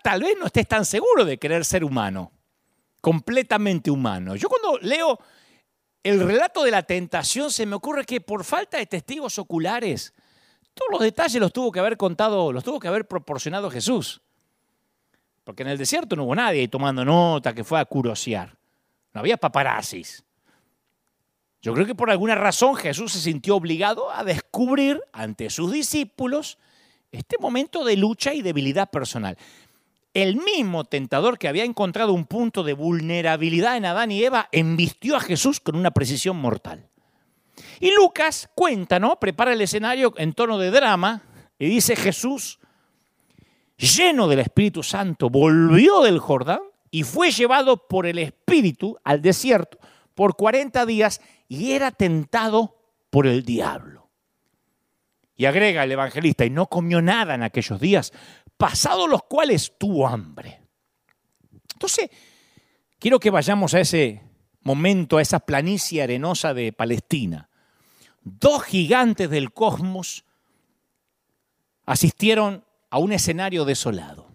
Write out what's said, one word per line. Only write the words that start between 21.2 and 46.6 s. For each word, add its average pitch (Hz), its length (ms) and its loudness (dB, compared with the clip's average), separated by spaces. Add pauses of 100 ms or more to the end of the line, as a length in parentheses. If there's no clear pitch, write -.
Yo 113 100 -4
creo 160 140 0
que 240 80 -6
por 226 160 0
alguna 208 240 2
razón 208 420 2
Jesús 175 360 -6
se 185 80 -6
sintió 165 360 0
obligado 190 560 -2
a 226 100 -6
descubrir 254 800 0 (120)
ante 110 340 -8
sus 165 240 -4
discípulos 285 880 -6 (520)
este - 280 -6
momento 277 440 -4
de 226 140 2
lucha 220 380 0
y 294 80 -6
debilidad 151 480 -2
personal. 113 480 -6 (720)
El 190 240 2
mismo 262 480 -2
tentador 147 540 0
que 170 100 -4
había 165 160 -2
encontrado 208 480 0
un 170 140 0
punto 220 360 -4
de 147 120 -4
vulnerabilidad 165 1040 0
en 202 80 -4
Adán 214 240 -2
y 202 120 -2
Eva 247 300 0
embistió 165 640 0
a 247 40 -2
Jesús 185 380 -2
con - 160 -4
una 175 180 0
precisión 143 440 -2
mortal. - 540 -6 (920)
Y 370 140 4
Lucas 349 600 2
cuenta, 208 440 0
¿no? 240 200 2
Prepara 220 340 0
el 226 80 0
escenario 220 560 0
en 160 160 -2
tono 226 260 0
de 185 120 0
drama 214 520 2 (360)
y 143 80 -2
dice, 220 300 2
"Jesús, 233 640 -4 (1160)
lleno 277 520 4
del 139 120 4
Espíritu 170 420 2
Santo, 180 480 -2
volvió 165 720 8
del 196 160 6
Jordán 147 420 0 (300)